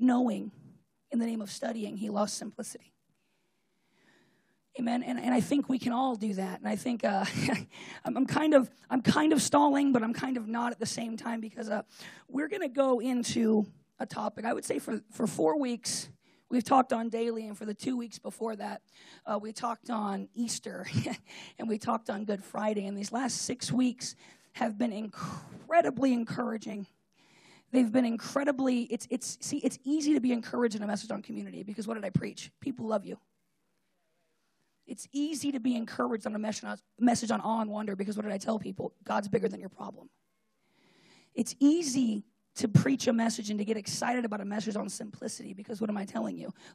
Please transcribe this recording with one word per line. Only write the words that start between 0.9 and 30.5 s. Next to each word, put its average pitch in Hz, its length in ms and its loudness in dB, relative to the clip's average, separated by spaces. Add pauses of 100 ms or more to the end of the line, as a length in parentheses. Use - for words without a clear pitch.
in 233 80 2
the 233 60 2
name 226 140 -4
of 202 80 -8
studying, 220 480 -6
he 208 140 -4
lost 202 260 0
simplicity. - 560 -12 (1900)
Amen. 240 240 0
And, 247 160 -4
and 247 120 2
I 247 80 6
think - 280 2
we 262 100 2
can 240 140 -2
all 254 240 0
do 202 180 -2
that. 190 240 -2
And 208 100 -4
I 214 60 0
think, 233 300 -2
uh, 202 200 2 (400)
<laughs> - 400 -16
I'm, 220 120 -2
I'm 262 100 4
kind 311 280 4
of, 262 140 8 (200)
I'm 247 140 0
kind 302 300 4
of 285 80 6
stalling, 285 520 6
but 233 100 4
I'm 226 120 -2
kind 262 220 -4
of 220 120 -6
not 233 240 -2
at - 80 -10
the 220 60 -2
same 226 300 -4
time, 233 240 -4
because, 220 280 -10
uh, 214 140 -2 (440)
we're 285 220 -4
gonna 370 200 -2
go 254 300 4
into 226 680 2 (360)
a 226 40 -4
topic. 214 400 -6
I 247 80 0
would - 100 -4
say - 140 -2
for, 226 320 -6
for 233 160 -2
four 311 320 2
weeks, - 500 -4 (400)
we've 247 160 0
talked 262 300 4
on 226 160 -2
daily, 226 360 -2
and 208 120 -12
for 220 80 -8
the 208 80 -4
two 254 240 -2
weeks 233 200 -8
before 220 380 -6
that, 208 240 -8 (460)
uh, 208 120 -2
we 214 140 -8
talked 233 380 -6
on 202 420 -2
Easter, 208 540 -6 (360)
<laughs> - 360 -18
and 226 100 -6
we 214 80 0
talked 226 320 -2
on 214 160 -4
Good 202 180 -2
Friday. 208 440 -2
And 202 100 -6
these 202 160 -6
last 247 300 -2
six - 280 -4
weeks - 460 0 (360)
have 220 260 -2
been 240 120 0
incredibly 247 1200 0
encouraging. 226 720 -4 (840)
They've 240 200 4
been 254 140 6
incredibly, 254 760 2
it's, - 260 -4
it's, - 320 -4
see, - 160 -4
it's - 260 0
easy 302 300 2
to 269 60 4
be 247 120 2
encouraged 240 440 0